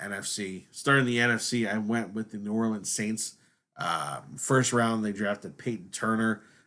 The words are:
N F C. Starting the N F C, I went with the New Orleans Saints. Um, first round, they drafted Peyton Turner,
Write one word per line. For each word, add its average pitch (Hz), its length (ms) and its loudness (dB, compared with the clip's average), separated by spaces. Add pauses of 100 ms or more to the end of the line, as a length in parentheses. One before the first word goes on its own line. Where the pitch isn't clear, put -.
N 101 120 -8
F 98 140 -6
C. 95 440 -6
Starting 139 360 4
the 120 120 2
N 120 140 6
F 113 80 2
C, 117 260 0
I 101 120 0
went 107 360 -2
with 110 160 -6
the 107 80 -10
New 104 140 -4
Orleans 110 400 0
Saints. 110 440 -2 (400)
Um, 73 600 -4
first 131 360 2
round, 113 320 2
they 104 60 0
drafted 101 480 -4
Peyton 101 320 -6
Turner, 113 520 0 (240)